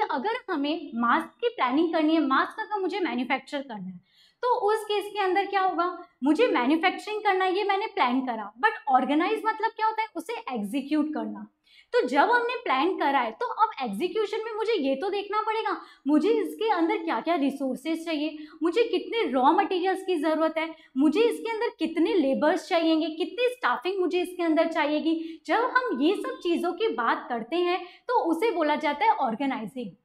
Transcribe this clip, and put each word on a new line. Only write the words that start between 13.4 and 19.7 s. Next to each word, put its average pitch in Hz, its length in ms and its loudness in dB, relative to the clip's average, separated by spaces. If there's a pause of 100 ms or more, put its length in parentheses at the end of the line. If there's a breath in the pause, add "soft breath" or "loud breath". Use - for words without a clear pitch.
अब 440 240 0 (140)
execution 359 640 -2
में 466 80 -8
मुझे 440 200 -2
ये 269 220 0
तो 381 140 -4
देखना 403 320 -2
पड़ेगा, 427 400 -2 (260 loud breath)
मुझे 302 220 4
इसके 427 400 0
अंदर 370 280 2
क्या-क्या 285 380 -2
resources 277 680 -2
चाहिए, 311 320 -4 (260 loud breath)
मुझे 349 200 4
कितने 359 480 -2
raw 262 200 4
materials 381 520 2